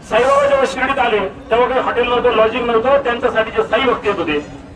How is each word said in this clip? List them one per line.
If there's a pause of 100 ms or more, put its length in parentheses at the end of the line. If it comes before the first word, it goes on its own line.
(100)
साईबाबा
जेव्हा
शिर्डीत
आले,
तेव्हा
काही
हॉटेल
नव्हतं,
लॉजिंग
नव्हतं.
त्यांच्यासाठी
जे
साई
भक्त
येत
होते, (360)